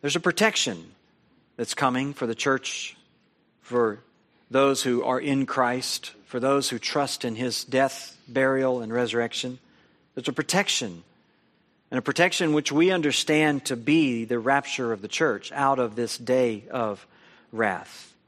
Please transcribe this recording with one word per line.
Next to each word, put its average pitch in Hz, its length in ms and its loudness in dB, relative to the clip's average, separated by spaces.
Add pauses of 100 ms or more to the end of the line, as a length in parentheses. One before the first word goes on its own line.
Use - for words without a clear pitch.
There's 143 140 -2
a 170 60 0
protection 175 680 0 (640)
that's - 180 -6
coming 135 400 0
for 139 120 -4
the 113 100 -2
church, - 600 -2 (680)
for 113 380 0 (500)
those 135 340 4
who 123 200 2
are 127 160 0
in 139 260 2
Christ, 127 680 -2 (120)
for 127 140 -6
those 135 300 2
who 120 100 -4
trust - 460 -2
in 117 100 -2
his 117 280 -4
death, - 540 -2 (100)
burial, 131 540 2
and 110 120 -8
resurrection. 120 680 -2 (560)
There's 127 140 -4
a 135 40 -6
protection, 139 720 -2 (880)
and 127 60 -2
a 127 40 -2
protection 165 520 2
which 147 180 0
we 165 200 6
understand 151 760 2
to 135 100 -2
be 127 480 2
the 120 160 -2
rapture 131 540 0
of 98 80 -6
the 104 60 -10
church 110 440 -2
out 135 280 2
of 113 160 0
this 117 220 -4
day 120 540 0
of 110 340 -4 (460)
wrath. 101 640 -4 (140)